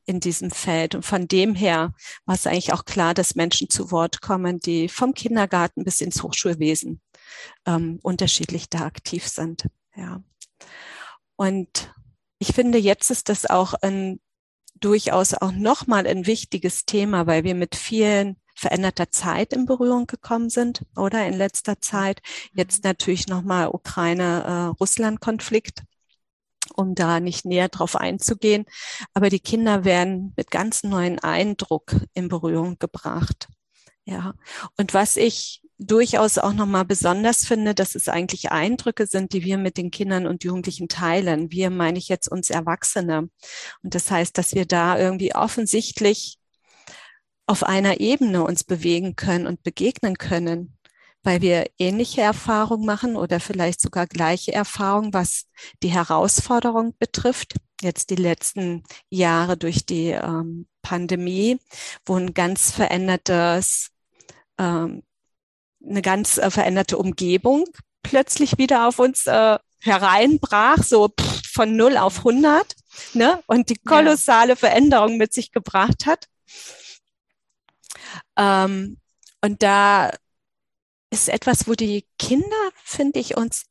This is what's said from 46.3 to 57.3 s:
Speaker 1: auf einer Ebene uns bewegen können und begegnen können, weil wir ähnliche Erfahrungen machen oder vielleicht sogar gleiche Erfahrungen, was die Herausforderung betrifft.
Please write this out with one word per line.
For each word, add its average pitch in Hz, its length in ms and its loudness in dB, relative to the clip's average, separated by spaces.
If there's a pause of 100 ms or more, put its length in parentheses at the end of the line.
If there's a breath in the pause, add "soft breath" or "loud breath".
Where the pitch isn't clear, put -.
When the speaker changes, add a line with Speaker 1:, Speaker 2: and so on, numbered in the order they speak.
Speaker 1:
auf 202 160 0
einer 196 360 2
Ebene 214 440 2
uns 175 200 -2
bewegen 175 520 -2
können 175 320 -2
und - 160 -6
begegnen 196 540 -2
können, 170 600 -4 (460 soft breath)
weil 175 180 2
wir 175 240 2 (140)
ähnliche 208 420 0
Erfahrungen 214 640 0
machen 220 300 -2
oder 175 240 -2
vielleicht 180 420 -2
sogar 175 240 -2
gleiche 170 480 -2
Erfahrungen, 208 600 -2
was 180 320 -2 (360 loud breath)
die 180 80 0
Herausforderung 226 1120 2
betrifft. - 560 -2 (260)